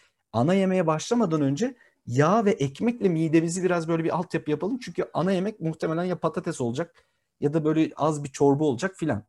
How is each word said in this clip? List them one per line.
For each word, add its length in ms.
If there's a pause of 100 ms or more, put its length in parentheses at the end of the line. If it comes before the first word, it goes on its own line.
(340)
ana 200
yemeğe 340
başlamadan 540
önce 340 (320)
yağ 380
ve 60
ekmekle 580
midemizi 540
biraz 240
böyle 160
bir 120
altyapı 360
yapalım. 280
Çünkü 340
ana 180
yemek 280
muhtemelen 440
ya 160
patates 420
olacak 440 (340)
ya 140
da 120
böyle 300
az 280
bir 60
çorba 340
olacak 320
filan. 340